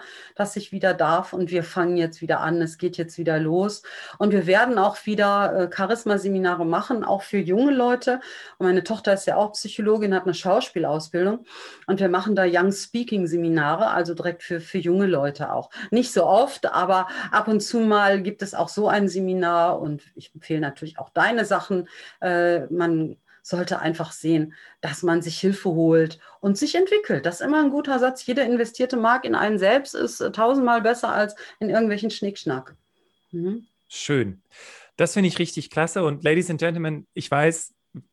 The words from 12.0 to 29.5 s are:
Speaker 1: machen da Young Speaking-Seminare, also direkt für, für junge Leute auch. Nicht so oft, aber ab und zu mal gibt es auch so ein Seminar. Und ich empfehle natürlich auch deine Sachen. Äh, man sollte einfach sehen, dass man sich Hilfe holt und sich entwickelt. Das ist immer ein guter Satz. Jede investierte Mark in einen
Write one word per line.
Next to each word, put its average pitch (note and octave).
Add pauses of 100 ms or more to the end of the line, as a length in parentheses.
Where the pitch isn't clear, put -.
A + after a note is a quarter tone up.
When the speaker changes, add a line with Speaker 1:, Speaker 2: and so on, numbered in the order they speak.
Speaker 1:
machen F#3
da F#3
Young F3
Speaking-Seminare, E3+
also E3+
direkt E3+
für, E3+
für E3
junge F3+
Leute C#3+
auch. B2 (220)
Nicht B3
so F3
oft, A3
aber F3+ (240)
ab G#3+
und G#3+
zu A#3
mal G3+
gibt G3+
es G3
auch E3
so G#3
ein G3+
Seminar. F3
Und D3+ (120)
ich -
empfehle D#3
natürlich D#3
auch C#3
deine G#3
Sachen. F3+ (340)
Äh, F3
man E3 (240)
sollte F3+
einfach D#3+
sehen, D#3+ (280)
dass C#3+
man E3+
sich E3
Hilfe G3
holt D#3+ (220)
und G3
sich D4
entwickelt. F#4+
Das F3
ist -
immer D4+
ein C#4
guter C#4
Satz. B3+
Jede B3
investierte A#3+
Mark A#3
in -
einen G#3